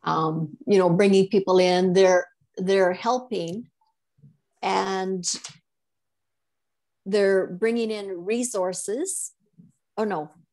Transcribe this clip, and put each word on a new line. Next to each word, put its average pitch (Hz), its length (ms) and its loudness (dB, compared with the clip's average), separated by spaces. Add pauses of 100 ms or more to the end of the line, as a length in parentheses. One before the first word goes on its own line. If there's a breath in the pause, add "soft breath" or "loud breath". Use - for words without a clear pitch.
um, 160 520 -4 (100)
you 202 120 4
know, 180 120 4
bringing 190 380 4
people 190 300 2
in, 180 360 4
they're, 185 340 4 (280)
they're 185 360 2
helping 226 760 -6 (920)
and 190 640 -2 (1800)
they're 196 400 2
bringing 220 440 -2
in 196 340 -10
resources. 214 1080 -6 (640)
Oh 220 80 -2
no, 165 260 -6 (220)